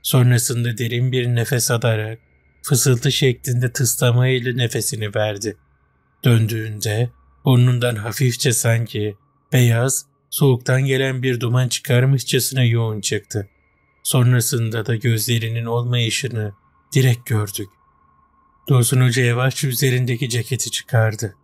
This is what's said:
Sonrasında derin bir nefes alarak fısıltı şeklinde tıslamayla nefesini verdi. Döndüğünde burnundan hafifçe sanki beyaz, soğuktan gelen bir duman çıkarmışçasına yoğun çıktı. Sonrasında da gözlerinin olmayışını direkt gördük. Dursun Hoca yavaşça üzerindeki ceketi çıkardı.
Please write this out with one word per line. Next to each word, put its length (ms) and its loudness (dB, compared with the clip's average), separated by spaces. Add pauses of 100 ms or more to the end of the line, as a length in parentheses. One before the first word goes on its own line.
Sonrasında 760 2
derin 340 -2
bir 140 0
nefes 440 0
alarak 480 0 (440)
fısıltı 500 2
şeklinde 600 0
tıslamayla 800 0
nefesini 640 -4
verdi. 420 -4 (680)
Döndüğünde 840 0 (340)
burnundan 520 4
hafifçe 560 -2
sanki 640 -2 (360)
beyaz, 540 2 (240)
soğuktan 520 2
gelen 400 -2
bir 180 -2
duman 280 0
çıkarmışçasına 960 0
yoğun 360 0
çıktı. 480 -4 (540)
Sonrasında 840 0
da 100 0
gözlerinin 680 -2
olmayışını 880 -2 (420)
direkt 320 2
gördük. 420 -4 (1000)
Dursun 320 2
Hoca 240 2
yavaşça 440 0
üzerindeki 600 -2
ceketi 420 -4
çıkardı. 720 -2